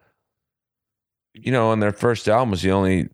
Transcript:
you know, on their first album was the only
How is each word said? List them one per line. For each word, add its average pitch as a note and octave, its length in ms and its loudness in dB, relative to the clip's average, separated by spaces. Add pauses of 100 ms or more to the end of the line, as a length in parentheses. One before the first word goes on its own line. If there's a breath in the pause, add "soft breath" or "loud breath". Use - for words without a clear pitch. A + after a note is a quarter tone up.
(1300)
you - 180 -8
know, A2+ 180 2
on A2 100 0
their G#2 120 0
first A#2+ 360 -2
album A#2+ 220 2
was F2+ 120 -4
the F#2 100 0
only F#2+ 420 0